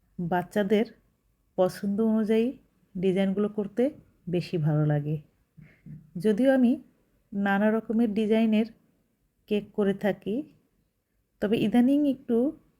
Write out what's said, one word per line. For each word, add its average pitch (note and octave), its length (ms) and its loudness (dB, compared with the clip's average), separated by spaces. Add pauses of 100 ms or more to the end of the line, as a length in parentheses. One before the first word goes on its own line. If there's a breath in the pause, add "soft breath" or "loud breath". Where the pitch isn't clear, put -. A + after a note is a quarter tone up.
(200)
বাচ্চাদের F#3+ 680 0 (720)
পছন্দ G3 440 -2
অনুযায়ী A3 460 2 (480)
ডিজাইনগুলো F#3+ 540 0
করতে G#3+ 420 -4 (380)
বেশি F3 300 -4
ভালো D3+ 280 0
লাগে। D3 300 -2 (1000 loud breath)
যদিও A3 360 2
আমি B3+ 180 4 (600)
নানা G3+ 380 0
রকমের A3 440 0
ডিজাইনের A3 520 2 (800)
কেক G#3 260 -4
করে G3 220 0
থাকি, G3 400 -4 (1040)
তবে G#3 160 0
ইদানিং B3+ 520 2
একটু B3 280 -2 (440)